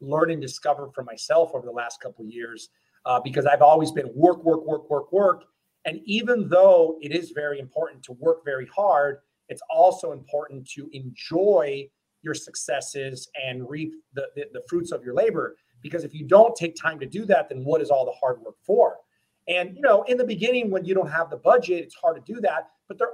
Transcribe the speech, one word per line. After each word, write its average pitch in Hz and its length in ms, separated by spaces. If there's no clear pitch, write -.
learn 156 300
and 160 100
discover 143 540
for 131 80
myself 151 500
over 120 140
the 120 60
last 120 280
couple 120 240
of 107 60
years, 117 380
uh, 127 140
because 131 240
I've 143 180
always 156 280
been 131 240
work, 170 300
work, 160 200
work, - 240
work, 143 240
work. 190 320
And 160 200
even 214 440
though 175 540
it 143 100
is 170 200
very 147 260
important 135 460
to 127 80
work 160 320
very 131 220
hard, 147 520
it's - 200
also 170 440
important 135 580
to 143 220
enjoy 143 960
your 151 120
successes 135 920
and 127 240
reap 156 260
the, 135 220
the, 143 160
the 127 160
fruits 175 240
of 127 120
your 123 100
labor. 165 420
Because 156 220
if 143 100
you 151 100
don't 220 300
take 170 220
time 156 240
to 135 60
do 208 200
that, 175 220
then 131 160
what 156 180
is 139 80
all 135 160
the 123 60
hard 127 300
work 110 120
for? - 340
And, 180 300
you 233 60
know, 220 220
in 247 120
the 247 80
beginning, 226 460
when 185 160
you 185 80
don't 165 160
have 160 180
the 143 80
budget, 180 480
it's - 100
hard 165 220
to 190 160
do 240 80
that. 160 300
But 190 80
there 247 180